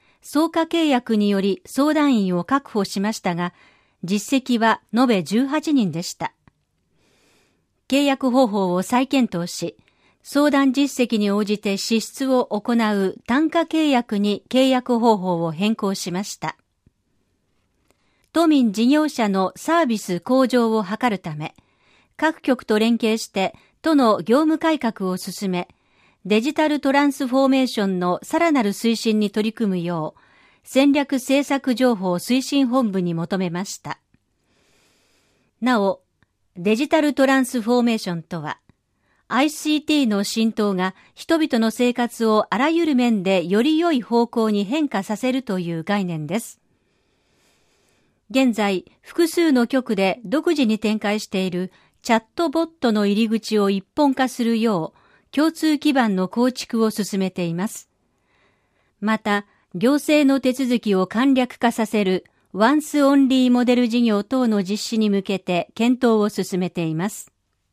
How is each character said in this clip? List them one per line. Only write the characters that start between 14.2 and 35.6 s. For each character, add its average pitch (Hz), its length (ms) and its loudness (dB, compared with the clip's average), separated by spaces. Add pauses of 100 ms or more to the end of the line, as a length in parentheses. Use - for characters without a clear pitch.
契 262 200 4
約 247 300 0
方 226 180 4
法 175 260 -2
を 165 80 -2
変 202 240 -2
更 196 200 -4
し - 160 -8
ま 185 120 -4
し - 140 -14
た。 - 180 -8 (1800)
都 330 160 2
民 262 240 4
事 220 160 0
業 302 220 4
者 220 180 -2
の 190 280 0
サ 330 240 0
ー 330 80 2
ビ 226 100 0
ス 175 240 -6
向 262 260 2
上 226 300 2
を 214 60 0
図 214 260 -4
る 190 100 -2
た 156 160 -10
め、 151 200 -10 (600)
各 311 260 -2
局 254 220 -2
と 214 140 0
連 226 200 2
携 220 200 0
し - 100 -10
て - 280 -4 (260)
都 320 140 2
の 226 260 4
業 226 200 2
務 320 180 2
改 320 200 0
革 202 300 -4
を 185 80 -2
進 190 320 -8
め、 180 180 -4 (560)
デ 208 160 2
ジ 277 140 -2
タ 311 140 2
ル 294 120 0
ト 269 120 0
ラ 285 140 4
ン 277 80 2
ス 277 140 -4
フ 254 140 2
ォ 269 40 4
ー - 40 4
メ 262 140 2
ー 254 40 0
シ 233 140 -4
ョ 196 60 0
ン 190 120 -2
の 180 220 0
さ - 180 -2
ら 339 120 2
な 277 100 2
る 202 120 -2
推 233 220 0
進 214 240 0
に 208 120 0
取 214 180 -2
り 214 40 -4
組 214 160 -2
む 185 100 -2
よ 165 360 -4
う、 - 40 -20 (440)
戦 277 280 4
略 285 220 0
政 269 320 0
策 269 280 -2
情 247 220 2
報 185 180 -2
推 247 300 -2
進 277 240 0
本 240 240 0
部 190 100 -2
に 175 140 -2
求 170 240 -4
め 185 100 -2
ま 175 160 -6
し - 140 -14
た。 - 200 -12 (1600)